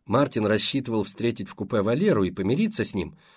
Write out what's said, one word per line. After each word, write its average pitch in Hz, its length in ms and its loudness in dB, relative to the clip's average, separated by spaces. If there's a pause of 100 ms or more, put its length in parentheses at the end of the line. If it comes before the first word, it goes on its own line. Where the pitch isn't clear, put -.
Мартин 120 400 2
рассчитывал 110 580 0
встретить 107 460 -4
в - 60 -18
купе 107 260 -2
Валеру 120 420 2
и 90 80 0
помириться 123 520 0
с - 120 -2
ним, 82 200 -4 (220)